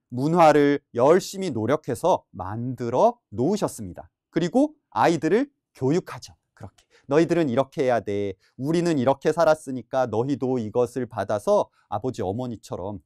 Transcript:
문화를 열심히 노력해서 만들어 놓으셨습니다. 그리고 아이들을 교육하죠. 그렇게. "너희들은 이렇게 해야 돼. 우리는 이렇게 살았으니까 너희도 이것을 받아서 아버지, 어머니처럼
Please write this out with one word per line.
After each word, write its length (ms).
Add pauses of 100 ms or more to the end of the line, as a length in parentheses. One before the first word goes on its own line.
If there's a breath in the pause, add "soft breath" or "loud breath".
문화를 720 (140)
열심히 580
노력해서 800
만들어 840 (120)
놓으셨습니다. 800 (200)
그리고 440 (160)
아이들을 580 (260)
교육하죠. 600 (180)
그렇게. 320 (220 soft breath)
"너희들은 420
이렇게 360
해야 160
돼. 340 (220)
우리는 420
이렇게 340
살았으니까 760
너희도 520
이것을 480
받아서 600 (200)
아버지, 340
어머니처럼 840